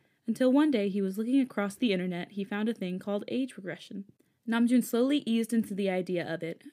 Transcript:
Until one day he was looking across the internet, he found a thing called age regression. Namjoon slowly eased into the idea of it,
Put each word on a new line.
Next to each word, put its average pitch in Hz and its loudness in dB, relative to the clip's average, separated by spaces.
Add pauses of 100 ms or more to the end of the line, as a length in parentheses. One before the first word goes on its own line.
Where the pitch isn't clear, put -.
(260)
Until 254 2
one 294 6
day 202 2
he 202 0
was 190 -2
looking 247 2
across 202 -2
the 220 2
internet, 180 -4
he 196 -6
found 208 -2
a 226 -2
thing 185 -6
called 202 -4
age 254 -4
regression. 190 -12 (420)
Namjoon 233 4
slowly 269 0
eased 226 0
into 214 0
the 190 0
idea 180 -2
of 165 -4
it, 165 -10 (100)